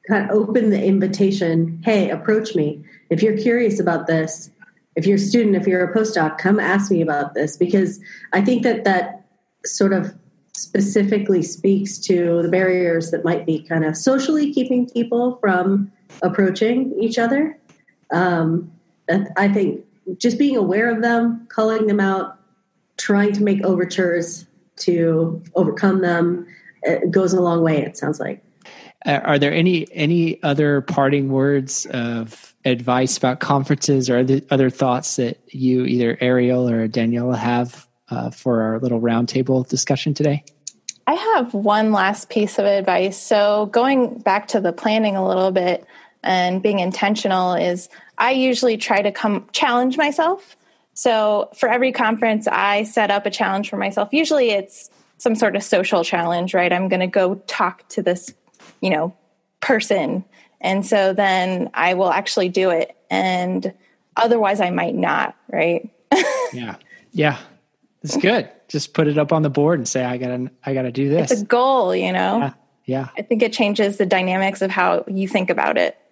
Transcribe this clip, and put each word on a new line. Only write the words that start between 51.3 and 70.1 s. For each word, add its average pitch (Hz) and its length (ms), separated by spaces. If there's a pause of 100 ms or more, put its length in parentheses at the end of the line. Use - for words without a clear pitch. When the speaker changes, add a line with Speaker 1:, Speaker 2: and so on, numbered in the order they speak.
Speaker 3:
for - 140
every 247 240
conference, 220 560
I 202 340
set 214 280
up 202 140
a 208 60
challenge 196 400
for 202 60
myself. 196 360
Usually 294 380
it's 196 400 (280)
some 226 160
sort 214 220
of 202 60
social 185 420
challenge, 170 480
right? 175 200
I'm 185 160
gonna 185 180
go 185 300 (100)
talk - 440
to 208 120
this, 180 320 (460)
you 190 100
know, 165 260 (440)
person. 190 640 (360)
And 190 240
so 190 280
then 185 600
I 175 220
will 185 160
actually 190 380
do 185 220
it. 165 260 (120)
And 185 640 (440)
otherwise 214 440
I 180 100
might 170 240
not, 151 420 (140)
right? 170 400 (220)
<laughs> 370 120 (280)
Speaker 2:
Yeah. - 240 (360)
Yeah. 151 260 (640)
It's - 140
good. 240 320 (200)
Just - 260
put 156 140
it 147 100
up 147 140
on 160 100
the 151 80
board 147 280
and 120 100
say, 127 160
"I 123 120